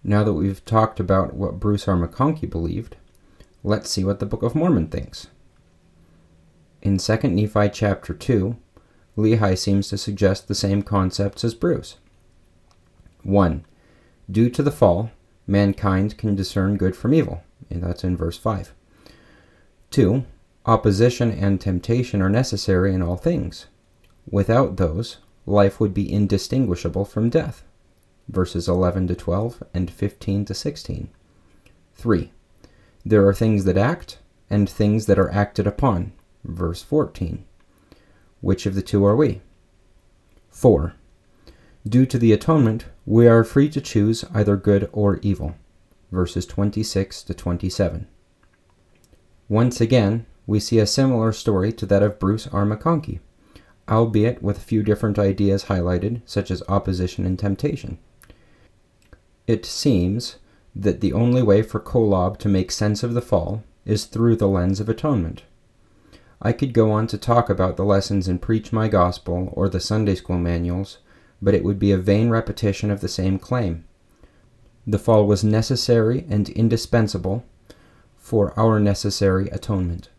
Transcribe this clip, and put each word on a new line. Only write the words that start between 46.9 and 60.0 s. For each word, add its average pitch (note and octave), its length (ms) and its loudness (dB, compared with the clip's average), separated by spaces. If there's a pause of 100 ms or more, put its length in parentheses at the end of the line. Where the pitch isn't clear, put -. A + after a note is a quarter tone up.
to - 100 -10
twenty-seven. F2 760 -4 (1400)
Once A#2 320 2
again, A2+ 460 2 (220)
we G#2+ 100 2
see A2 220 2
a G#2 40 4
similar A2+ 480 0
story G2+ 420 0
to - 120 -8
that G2 160 4
of G2+ 160 0
Bruce G#2 300 -2
R. G2+ 180 -2
McConkie, G#2+ 540 -2 (680)
albeit A2 540 2
with G2 140 -2
a - 120 -20
few G#2+ 140 0
different G#2 340 0
ideas G2 500 0
highlighted, F#2 600 -2
such - 240 -4
as F2+ 180 -4
opposition F#2 560 -2
and F#2 140 -2
temptation. G#2 580 -4 (1500)
It A2+ 180 0
seems G#2 760 -2 (360)